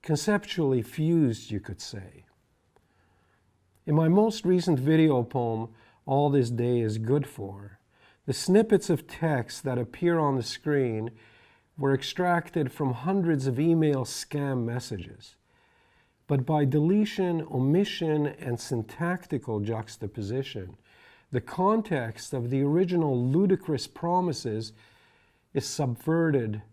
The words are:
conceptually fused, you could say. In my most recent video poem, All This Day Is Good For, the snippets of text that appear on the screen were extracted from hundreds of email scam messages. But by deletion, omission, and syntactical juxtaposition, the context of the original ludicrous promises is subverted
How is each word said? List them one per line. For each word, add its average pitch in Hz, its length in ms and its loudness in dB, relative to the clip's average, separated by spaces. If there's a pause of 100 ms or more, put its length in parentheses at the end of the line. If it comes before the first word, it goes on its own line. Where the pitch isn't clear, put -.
conceptually 156 760 0
fused, 156 680 0
you 104 80 -4
could - 220 -12
say. 95 420 -16 (1600)
In 151 100 0
my 160 120 4
most 214 380 4
recent 175 340 2
video 151 420 4
poem, 113 460 -4 (380)
All 143 240 2
This 135 200 4
Day 120 300 0
Is 110 180 0
Good 131 300 0
For, 101 520 -14 (460)
the 139 60 -4
snippets 208 580 4
of - 180 0
text 143 580 -2
that 127 120 -2
appear 170 400 0
on 139 200 2
the 117 60 -2
screen 117 680 -2 (680)
were 139 160 2
extracted 170 760 0
from 131 220 -2
hundreds 160 540 0
of 123 120 0
email 156 460 2
scam 139 580 -4
messages. 113 720 -8 (920)
But 135 180 0
by 151 180 2
deletion, 170 880 2
omission, 151 760 2
and 131 300 -6
syntactical 131 1000 -6
juxtaposition, 107 1160 -6 (560)
the 123 80 0
context 185 920 -2
of 120 160 -4
the 135 120 0
original 151 640 2
ludicrous 165 640 2
promises 139 840 -2 (840)
is 143 120 -2
subverted 135 960 0 (120)